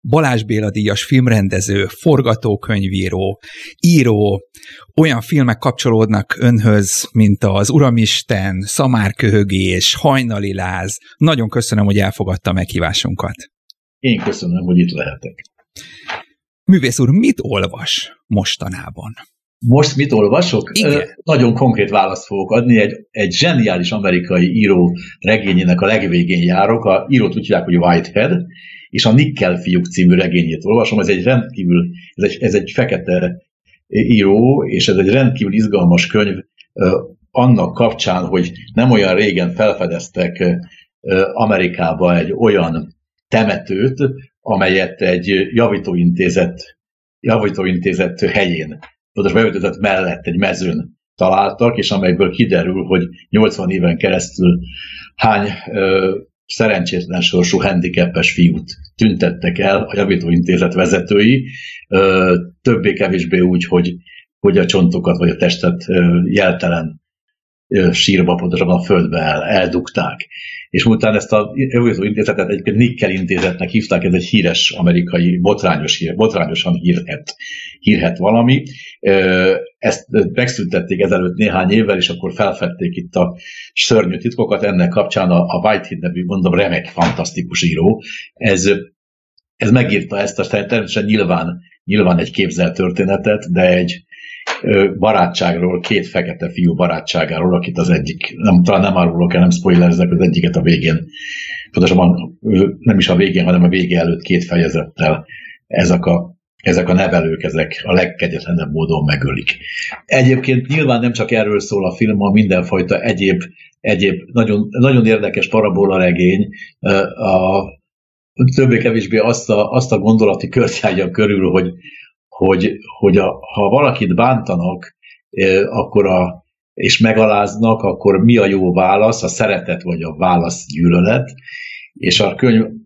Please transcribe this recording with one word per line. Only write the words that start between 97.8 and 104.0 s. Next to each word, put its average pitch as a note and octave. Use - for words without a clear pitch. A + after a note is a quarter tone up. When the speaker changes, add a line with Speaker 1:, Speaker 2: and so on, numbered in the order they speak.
Speaker 2:
egyik, -
nem, F2+
talán F#2+
nem F#2+
árulok F2
el, F2+
nem F2+
spoilerezek, F2
az E2+
egyiket F2
a E2
végén, D#2+
pontosabban, F2
ö, G2+
nem G#2
is F#2
a F#2
végén, F#2
hanem F2+
a F2
vége F2
előtt E2